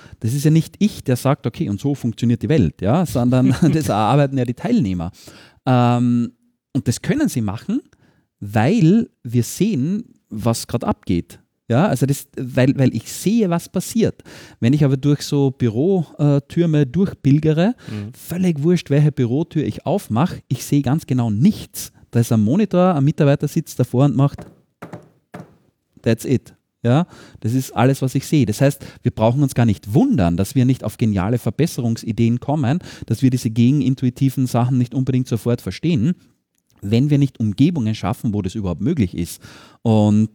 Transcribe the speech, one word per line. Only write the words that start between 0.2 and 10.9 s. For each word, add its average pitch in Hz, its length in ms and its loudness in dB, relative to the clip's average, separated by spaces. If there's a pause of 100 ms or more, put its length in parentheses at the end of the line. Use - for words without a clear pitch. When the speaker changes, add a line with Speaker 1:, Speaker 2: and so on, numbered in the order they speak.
Speaker 1:
Das 113 120 -2
ist 143 120 -2
ja 156 60 4
nicht 156 280 2
ich, - 260 -2
der 123 120 0
sagt, 139 300 -2
okay, - 220 -4
und 101 100 -4
so 143 160 -4
funktioniert 117 480 -2
die 107 60 -2
Welt, 120 320 0
ja, 139 260 0
sondern 127 540 2
<laughs> - 120 4
das 156 160 0
erarbeiten 135 500 2
ja 123 60 -2
die 123 100 -4
Teilnehmer. 95 580 -2 (540)
Ähm, 120 680 2 (400)
und 131 160 -2
das - 140 -4
können 269 260 0
sie 131 140 -4
machen, 113 380 -4 (600)
weil 160 680 2 (140)
wir 120 200 0
sehen, 180 720 -4 (160)
was 113 360 -4
grad - 180 -6
abgeht. - 540 -4 (300)